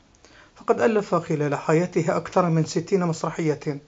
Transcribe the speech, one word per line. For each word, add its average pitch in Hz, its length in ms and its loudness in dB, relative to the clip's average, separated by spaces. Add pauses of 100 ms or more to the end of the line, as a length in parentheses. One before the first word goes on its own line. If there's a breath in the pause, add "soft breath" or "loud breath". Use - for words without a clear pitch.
(560 soft breath)
فقد - 240 0
ألف 214 340 0
خلال 151 400 0
حياته 170 640 0
أكثر 196 340 0
من 160 140 2
ستين 180 420 0
مسرحية، 160 800 -2